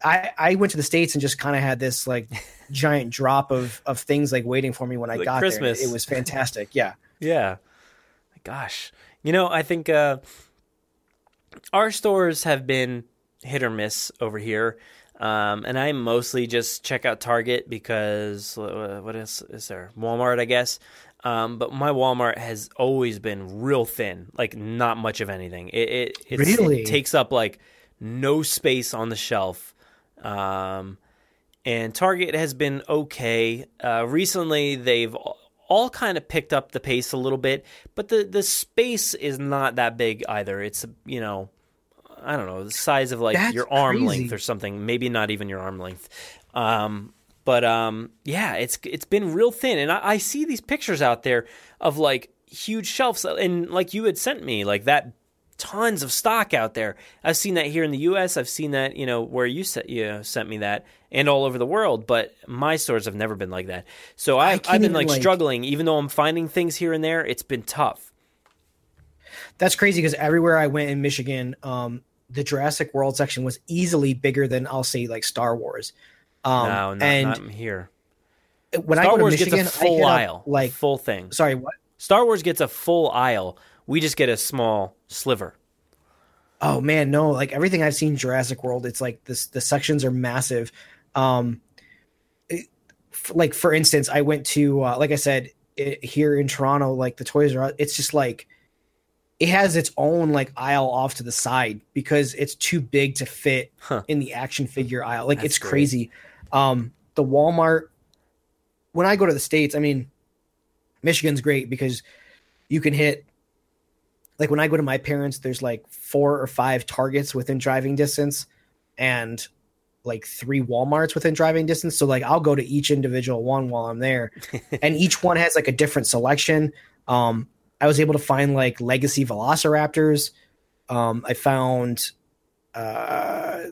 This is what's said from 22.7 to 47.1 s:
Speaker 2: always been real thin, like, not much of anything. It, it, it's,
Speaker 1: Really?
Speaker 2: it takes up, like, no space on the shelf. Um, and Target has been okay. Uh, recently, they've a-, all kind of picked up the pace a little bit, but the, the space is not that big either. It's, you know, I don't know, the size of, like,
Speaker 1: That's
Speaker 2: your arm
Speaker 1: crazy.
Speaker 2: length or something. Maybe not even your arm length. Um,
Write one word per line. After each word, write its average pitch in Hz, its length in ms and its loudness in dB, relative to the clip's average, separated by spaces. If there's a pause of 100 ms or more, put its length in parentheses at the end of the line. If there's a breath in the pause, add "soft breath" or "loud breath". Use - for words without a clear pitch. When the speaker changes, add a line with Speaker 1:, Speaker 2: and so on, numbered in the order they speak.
Speaker 2:
always 127 440 0
been 98 400 -8
real 131 240 2
thin, 92 420 -6 (100)
like, 120 200 -4
not 113 400 -2
much 110 240 -4
of 101 100 -6
anything. 90 380 -10
It, 117 200 -2
it, 123 300 -4 (100)
it's, 151 300 2
Speaker 1:
Really? 151 240 4
Speaker 2:
it 110 40 -4
takes 135 280 0
up, 131 160 2
like, 113 300 0 (400 soft breath)
no 135 420 0
space 131 500 0
on 113 160 -4
the 113 80 -6
shelf. 95 580 -4 (460 soft breath)
Um, 95 800 -6 (640)
and 117 300 -4
Target 180 400 0
has 156 200 -2
been 139 340 -2
okay. 120 800 0 (160)
Uh, 117 260 0
recently, 156 680 0
they've 120 400 0
a-, - 40 -8 (500)
all 233 220 4
kind 190 280 -2
of - 100 -12
picked 156 240 -2
up 139 200 -2
the 131 80 -6
pace 127 320 -2
a 139 40 -2
little 131 220 -2
bit, 135 260 -2 (300 loud breath)
but 208 140 -8
the, 214 160 2
the 196 180 -2
space - 720 -2
is 139 240 -6
not 139 380 -2
that 117 200 0
big 117 320 -2
either. 101 320 -4
It's, 104 240 -8 (220)
you 127 140 -8
know, 98 300 -8 (720)
I 143 160 -4
don't 107 100 -4
know, 92 180 -8
the 104 80 -12
size 135 400 0
of, 117 80 -6
like, 113 160 2
Speaker 1:
That's 220 180 0
Speaker 2:
your - 180 -4
arm 139 260 4
Speaker 1:
crazy. 254 100 2
Speaker 2:
length 127 240 -2
or 104 60 -6
something. 104 480 -6
Maybe 123 220 0
not 110 220 0
even 104 180 -6
your 95 120 -8
arm 92 180 -8
length. 90 300 -12 (440 loud breath)
Um, 107 600 -2 (300)